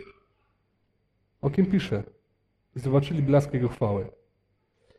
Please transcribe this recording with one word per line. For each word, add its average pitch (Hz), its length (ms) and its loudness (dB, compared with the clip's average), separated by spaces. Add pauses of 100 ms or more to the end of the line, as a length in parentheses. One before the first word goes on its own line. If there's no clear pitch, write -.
(1400)
o 139 100 0
kim 185 160 2
pisze. 151 360 0 (760)
I 127 40 -8
zobaczyli 139 420 0
blask 139 320 2
Jego 123 140 0
chwały. 101 380 -2 (920)